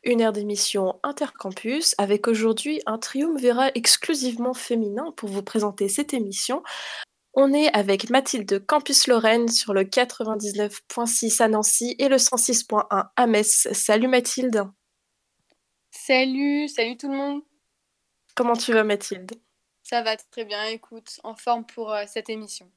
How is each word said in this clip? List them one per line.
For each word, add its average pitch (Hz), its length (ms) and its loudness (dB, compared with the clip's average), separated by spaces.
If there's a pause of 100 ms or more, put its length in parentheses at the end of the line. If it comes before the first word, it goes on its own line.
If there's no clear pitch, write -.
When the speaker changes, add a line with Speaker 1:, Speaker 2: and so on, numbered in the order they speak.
Speaker 1:
une 233 200 2
heure 220 100 2
d'émission 202 680 -2
intercampus, 277 960 -4
avec 208 280 0
aujourd'hui 226 600 0
un 220 100 -4
triumvirat 269 760 0
exclusivement 254 800 0
féminin 233 600 -4
pour 214 140 -10
vous 196 140 -6
présenter 202 480 -2
cette 294 240 -2
émission. 233 480 -4 (720)
On 269 180 6
est 294 240 4
avec 202 320 2
Mathilde 254 400 0
de 196 80 2
Campus 285 520 2
Lorraine 233 400 4
sur 226 260 0
le 196 100 4
quatre-vingt-dix-neuf 208 1040 -2
point 233 160 -6
six 233 380 2
à 226 60 6
Nancy 220 500 2
et 277 100 4
le 269 80 6
cent 254 220 2
six 240 260 2
point 208 260 0
un 196 240 0
à 247 120 4
Metz. 214 460 4
Salut 220 360 2
Mathilde. 247 560 0 (1300)
Speaker 2:
Salut, 277 760 0
salut 240 280 -4
tout 277 140 -10
le 277 80 -4
monde. 285 240 -4 (920)
Speaker 1:
Comment 233 220 0
tu 233 160 -2
vas 220 120 4
Mathilde ? 202 480 -4 (500)
Speaker 2:
Ça 240 180 -4
va 220 160 -2
très 226 300 -14
bien, 208 180 -8
écoute, 220 600 -12
en 220 100 -12
forme 233 320 -2
pour, 220 260 -10
euh, 208 140 -4
cette 220 240 -10
émission. 214 460 -12